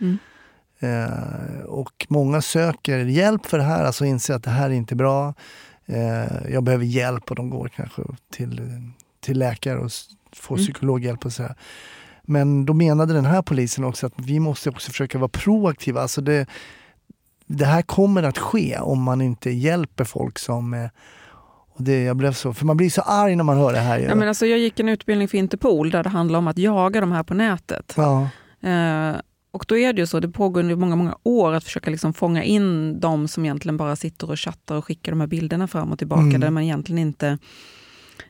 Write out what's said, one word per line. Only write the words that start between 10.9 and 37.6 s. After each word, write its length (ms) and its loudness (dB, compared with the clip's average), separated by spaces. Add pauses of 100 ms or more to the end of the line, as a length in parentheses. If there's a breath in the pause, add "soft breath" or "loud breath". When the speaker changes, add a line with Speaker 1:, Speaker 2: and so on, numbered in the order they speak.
Speaker 2:
och 80 -6
så 100 -8
här. 120 -10 (680 loud breath)
Men 420 2
då 80 2
menade 400 4
den 120 4
här 160 4
polisen 420 -2
också 240 -4
att 80 -6
vi 240 -2
måste 300 -2
också 220 -10
försöka 260 -4
vara 120 0
proaktiva. 720 0
Alltså 200 -4
det, 260 2 (1000 loud breath)
det 180 0
här 160 4
kommer 420 4
att 140 0
ske 400 -2
om 260 0
man 180 0
inte 300 -2
hjälper 520 0
folk 360 -6
som, 340 -4
eh, 160 -6 (840 loud breath)
och 80 -6
det, 200 2
jag 140 0
blev 160 2
så, 200 -4
för 120 -4
man 120 4
blir 120 4
så 120 0
arg 340 4
när 80 2
man 140 4
hör 160 4
det 60 2
här 200 2
ju. 60 0
Speaker 1:
Ja, 100 2
men 120 4
alltså, 180 0
jag 140 4
gick 200 0
en 100 2
utbildning 380 0
för 100 -2
Interpol 520 2
där 140 0
det 60 -2
handlar 300 2
om 80 2
att 100 0
jaga 440 2
de 100 0
här 120 0
på 100 -4
nätet. 640 -2
Speaker 2:
Ja. 320 4 (400 loud breath)
Speaker 1:
Eh, 460 0 (360)
och 160 -10
då 100 2
är 160 2
det 80 0
ju 60 0
så, 120 -2
det 100 -2
pågår 320 0
under 140 2
många, 200 2
många 280 0
år 300 4
att 100 -2
försöka 260 -6
liksom 240 -2
fånga 300 0
in 560 0
de 280 0
som 180 -4
egentligen 320 -4
bara 180 -2
sitter 340 -10
och 100 -6
chattar 360 -8
och 100 -6
skickar 260 -8
de 80 0
här 80 0
bilderna 400 -2
fram 240 -4
och 80 -4
tillbaka, 220 2
Speaker 2:
Mm. 200 4
Speaker 1:
där 80 2
man 140 0
egentligen 360 -2
inte, 380 -2 (920 loud breath)